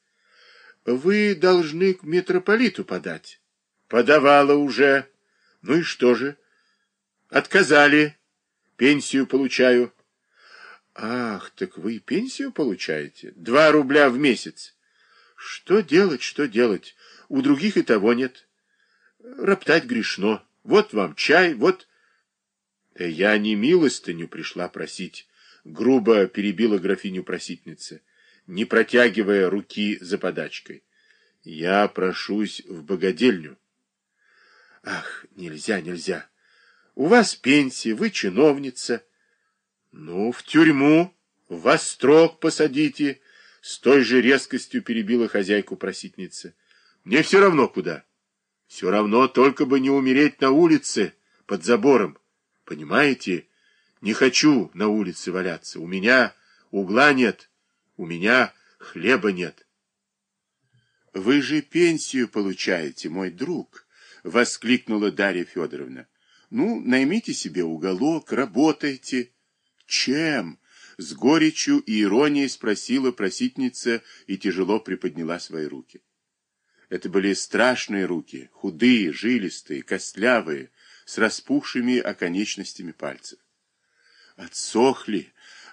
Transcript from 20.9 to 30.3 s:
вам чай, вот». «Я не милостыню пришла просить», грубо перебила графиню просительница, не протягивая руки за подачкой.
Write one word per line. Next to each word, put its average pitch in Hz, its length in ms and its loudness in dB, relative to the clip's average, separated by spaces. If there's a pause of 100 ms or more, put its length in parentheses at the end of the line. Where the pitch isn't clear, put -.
вам 90 220 -2
чай, 170 400 2
вот». 165 320 0 (1120)
«Я 90 400 0
не 107 160 -2
милостыню 117 720 0
пришла 85 420 -12
просить», - 600 -14 (360)
грубо 110 640 2
перебила 104 520 -2
графиню 92 440 -6
просительница, 82 800 -14 (480)
не 95 160 -6
протягивая 107 840 2
руки 101 520 -4
за 90 180 -6
подачкой. 85 640 -10 (600)